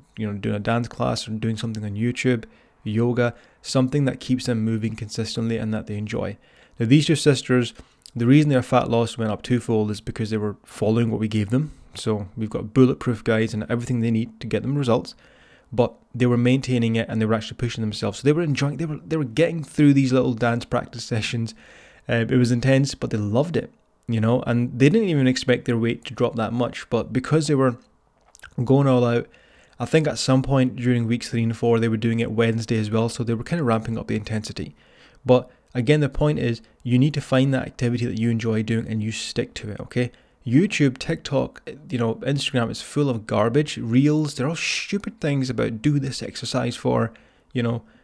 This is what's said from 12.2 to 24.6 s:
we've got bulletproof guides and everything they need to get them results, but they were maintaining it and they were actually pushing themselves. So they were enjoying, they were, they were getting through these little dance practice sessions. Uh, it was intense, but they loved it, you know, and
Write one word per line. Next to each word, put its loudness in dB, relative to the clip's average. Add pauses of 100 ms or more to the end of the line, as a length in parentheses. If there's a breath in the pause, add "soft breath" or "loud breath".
we've -6
got -8
bulletproof 2
guides 0
and -6
everything -2
they 0
need -2
to -12
get -2
them -2
results, 0 (580 soft breath)
but 0 (220)
they 2
were 4
maintaining 2
it 0
and -2
they 2
were 2
actually -6
pushing -4
themselves. -4
So -2
they 4
were 0
enjoying, -2
they -6
were, -6
they -4
were 0
getting -2
through 6
these 4
little 4
dance 0
practice -4
sessions. -4 (560 loud breath)
Uh, 2
it 2
was 4
intense, 2
but -6
they -2
loved 0
it, -4 (360)
you 0
know, 2
and -2